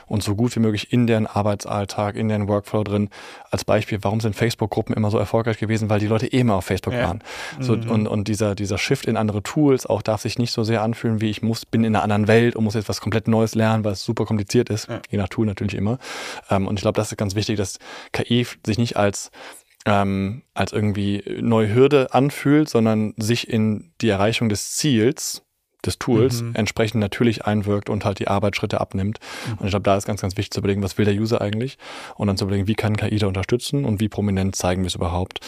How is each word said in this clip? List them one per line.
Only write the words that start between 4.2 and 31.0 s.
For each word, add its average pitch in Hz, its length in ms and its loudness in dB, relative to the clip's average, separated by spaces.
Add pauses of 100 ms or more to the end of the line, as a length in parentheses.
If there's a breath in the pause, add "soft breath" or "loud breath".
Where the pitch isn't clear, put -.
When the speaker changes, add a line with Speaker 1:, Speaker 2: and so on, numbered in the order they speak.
Speaker 1:
sind 110 140 -2
Facebook-Gruppen 113 640 -2
immer 104 160 2
so 113 60 2
erfolgreich 113 400 0
gewesen? 107 300 -2
Weil 104 120 2
die 104 80 0
Leute 110 180 0
eh 127 140 0
immer 113 160 4
auf 92 80 -2
Facebook 95 280 -2
Speaker 2:
Ja. 120 120 -2
Speaker 1:
waren. 92 180 -4 (380 loud breath)
So, 123 160 0
Speaker 2:
Mhm. 113 120 -4
Speaker 1:
und, 110 200 2
und 107 200 -2
dieser, 104 280 0
dieser 101 220 -4
Shift - 280 -2
in 113 100 0
andere 104 280 0
Tools 139 420 2
auch 107 160 0
darf 107 200 0
sich 107 180 -4
nicht 120 120 -2
so 113 120 0
sehr 107 180 0
anfühlen, 113 380 -2
wie 110 100 0
ich - 120 -6
muss, 110 220 -2
bin 113 200 2
in 110 100 2
einer 98 80 4
anderen 107 240 2
Welt 117 300 6
und 113 80 0
muss 104 100 0
jetzt 107 140 -2
was - 120 -4
komplett 110 280 -2
Neues 110 260 4
lernen, 110 300 2
weil 104 80 0
es - 120 -8
super 110 220 -2
kompliziert 113 440 2
ist. 104 180 -4
Speaker 2:
Ja. 117 200 -8
Speaker 1:
Je 104 100 -2
nach 98 100 0
Tool 113 180 0
natürlich 104 280 -4
immer. 107 240 -2 (520 loud breath)
Ähm, 98 160 2
und 98 140 -2
ich - 20 -6
glaub, 107 140 0
das 110 160 -2
ist 107 40 -10
ganz 101 200 -2
wichtig, 107 220 0
dass 98 200 -4 (320 loud breath)
K - 180 -4
I 120 160 4 (220)
sich 104 100 2
nicht 117 200 0
als, 101 340 0 (540 loud breath)
ähm, 98 580 0 (120)
als - 180 -2
irgendwie 101 520 0 (160)
neue 110 340 2
Hürde 135 400 6
anfühlt, 143 540 4
sondern 110 480 2
sich 110 340 -2
in 107 500 0
die 110 100 2
Erreichung 107 380 2
des - 280 -4
Ziels, 131 640 0 (420)
des - 140 -4
Tools 120 440 2
Speaker 2:
Mhm. 117 120 -6
Speaker 1:
entsprechend 110 460 0
natürlich 107 460 0
einwirkt 104 440 0
und 107 140 -2
halt 101 160 -2
die - 80 -4
Arbeitsschritte 101 520 0
abnimmt. 98 380 -4 (260 loud breath)
Speaker 2:
Mhm. 117 100 -6
Speaker 1:
Und 107 120 -4
ich 95 60 -2
glaub, 98 100 0
da 98 140 4
ist 101 100 -2
ganz, 107 140 -4
ganz 95 160 -4
wichtig - 160 -4
zu 101 80 -4
überlegen, 101 240 0
was - 140 -4
will 107 60 2